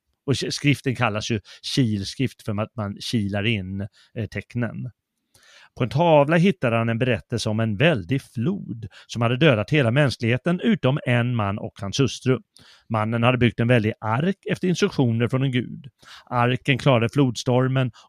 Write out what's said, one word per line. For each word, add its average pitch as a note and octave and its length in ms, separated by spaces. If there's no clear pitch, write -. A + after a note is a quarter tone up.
Och C#3 60
ki-, - 180
skriften C#3 460
kallas G#2+ 340
ju A2 100
kilskrift A2 680
för G#2 200
att - 140
man G2+ 240
kilar G2+ 460
in, G2 340
eh, A2 160
tecknen. A#2+ 600
På B2+ 60
en A2 60
tavla D3+ 460
hittade E3 400
han A2+ 120
en A2+ 100
berättelse A2+ 520
om G#2+ 100
en A2+ 160
väldig C3+ 460
flod A#2+ 640
som A2+ 160
hade A#2+ 140
dödat B2+ 340
hela C#3 200
mänskligheten C3 720
utom D3+ 460
en B2 300
man G#2 220
och - 220
hans G2 200
hustru. B2+ 380
Mannen A2+ 340
hade B2+ 160
byggt A#2 220
en A#2 80
väldig A2 320
ark B2 360
efter F3+ 180
instruktioner B2 600
från B2+ 140
en C#3 100
gud. - 340
Arken B2 480
klarade A#2 300
flodstormen B2+ 800